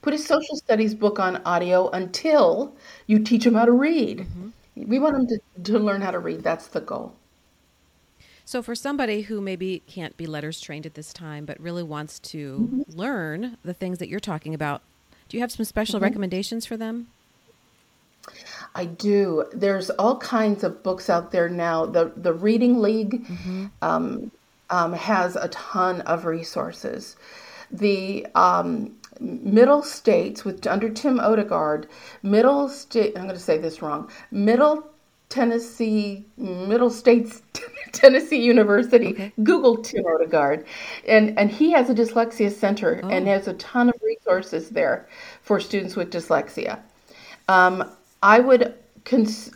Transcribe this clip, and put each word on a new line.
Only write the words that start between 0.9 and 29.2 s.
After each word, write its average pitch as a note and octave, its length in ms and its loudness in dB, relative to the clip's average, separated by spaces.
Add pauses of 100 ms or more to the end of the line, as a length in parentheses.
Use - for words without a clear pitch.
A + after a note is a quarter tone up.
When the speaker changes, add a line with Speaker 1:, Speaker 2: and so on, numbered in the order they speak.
Speaker 1:
book G#3 260 0
on F#3 180 -2
audio F3+ 520 0
until F#3+ 840 0 (320)
you G#3+ 120 4
teach A#3 280 2
him A#3 80 4
how A#3 100 4
to A#3+ 60 6
read. C4 480 2
Speaker 2:
Mm-hmm. F#3 720 -14
Speaker 1:
We C4 80 2
want D4 180 2
him B3+ 100 0
to, G3+ 440 -6
to A3+ 80 2
learn G3+ 220 0
how F#3+ 100 -4
to F3+ 80 -4
read. E3 240 -8
That's E3 240 -4
the - 140 -8
goal. - 340 -12 (1300)
Speaker 2:
So B3 160 -8
for A#3 140 -10
somebody A#3+ 480 -4
who G#3 180 -8
maybe F#3+ 460 -6
can't - 300 -14
be E3 100 -10
letters D#3 340 -10
trained D3+ 240 -14
at D#3 80 -16
this D3+ 200 -18
time, D3+ 320 -14
but D3 140 -14
really E3+ 240 -10
wants D3+ 360 -12
to D3+ 520 -8
Speaker 1:
Mm-hmm. C4 280 -8
Speaker 2:
learn G#3+ 640 -6
the F3+ 100 -10
things F3+ 240 -8
that F3+ 120 -10
you're G3+ 100 -8
talking D#3 340 -10
about, D3 280 -6 (460)
do - 100 -10
you A#3 40 -4
have A#3+ 100 -6
some A3+ 140 -6
special A3 320 -4
Speaker 1:
Mm-hmm. G3 80 0
Speaker 2:
recommendations G3+ 600 -4
for A#3 100 -12
them? A3+ 320 -10 (1700)
Speaker 1:
I F3+ 100 -6
do. F#3+ 680 0
There's F#3+ 400 -2
all A3+ 260 0
kinds G#3+ 460 -2
of F3+ 200 -6
books F#3 260 -4
out F3 220 0
there E3+ 180 0
now. E3+ 360 -2
The, E3 300 0
the F3 180 -2
Reading A3 480 2
League, A3 440 0
Speaker 2:
Mm-hmm. F3+ 400 -10 (160)
Speaker 1:
um, D#3+ 500 -4 (400)
um, F3 220 0
has F3+ 420 -2
a F3 120 -4
ton F#3 540 -4
of E3 240 -4
resources. - 920 -8 (560)
The, G3 640 -2
um, F3+ 600 0 (240)
Middle B3 640 4